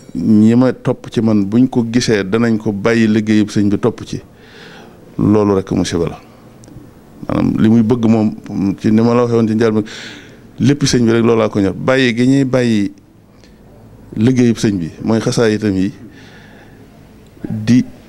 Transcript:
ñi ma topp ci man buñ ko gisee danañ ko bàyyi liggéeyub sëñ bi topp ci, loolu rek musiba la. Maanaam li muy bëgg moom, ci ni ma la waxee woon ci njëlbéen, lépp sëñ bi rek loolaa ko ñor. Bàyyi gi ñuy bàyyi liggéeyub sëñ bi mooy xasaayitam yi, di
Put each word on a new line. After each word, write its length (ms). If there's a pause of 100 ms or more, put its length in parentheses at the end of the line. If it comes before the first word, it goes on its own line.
(160)
ñi 400
ma 180
topp 380
ci 100
man 240
buñ 240
ko 220
gisee 320
danañ 340
ko 140
bàyyi 360
liggéeyub 420
sëñ 200
bi 100
topp 260
ci, 160 (960)
loolu 380
rek 160
musiba 380
la. 100 (1080)
Maanaam 340
li 80
muy 140
bëgg 240
moom, 280 (440)
ci 120
ni 100
ma 120
la 100
waxee 120
woon 120
ci 80
njëlbéen, 300 (760)
lépp 240
sëñ 220
bi 60
rek 120
loolaa 260
ko 120
ñor. 120
Bàyyi 440
gi 100
ñuy 180
bàyyi 460 (1300)
liggéeyub 400
sëñ 200
bi 120 (140)
mooy 180
xasaayitam 560
yi, 140 (1600)
di 340 (260)